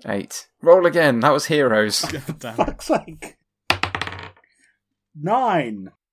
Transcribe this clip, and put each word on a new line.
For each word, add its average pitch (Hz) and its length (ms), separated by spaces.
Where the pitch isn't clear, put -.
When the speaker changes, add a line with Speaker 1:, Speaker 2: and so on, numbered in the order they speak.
Speaker 1:
Eight. - 400
Roll 175 240
again. 156 340
That 139 140
was 143 120
Heroes. 113 560
Speaker 2:
<laughs> - 100
God 156 280
damn. 113 160
Speaker 3:
Fuck's - 320
sake. - 480
Nine. 156 760